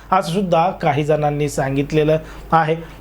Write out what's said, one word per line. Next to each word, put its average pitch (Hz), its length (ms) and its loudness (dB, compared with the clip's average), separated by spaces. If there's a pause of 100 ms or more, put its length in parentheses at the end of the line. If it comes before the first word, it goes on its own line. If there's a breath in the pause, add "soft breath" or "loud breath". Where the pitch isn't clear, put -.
(120)
असं 190 180 2
सुद्धा 175 400 2
काही 151 340 0
जणांनी 147 440 0
सांगितलेलं 147 680 0 (340 loud breath)
आहे. 160 240 2 (240 loud breath)